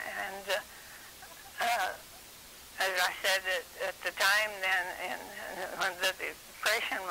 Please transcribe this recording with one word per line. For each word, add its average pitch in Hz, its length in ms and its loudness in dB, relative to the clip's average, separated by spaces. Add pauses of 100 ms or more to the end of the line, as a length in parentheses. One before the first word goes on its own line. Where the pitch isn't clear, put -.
and, 196 420 -6
uh, - 1160 -4
uh, 202 260 2 (840)
as 190 160 4
I 180 160 6 (100)
said, 190 220 4
at, 185 480 -2
at - 60 -12 (100)
the 170 80 -2
time 208 360 6 (120)
then, 185 220 4 (260)
in, - 80 -4 (640)
when 190 160 4
the 185 160 4
Depression 208 960 0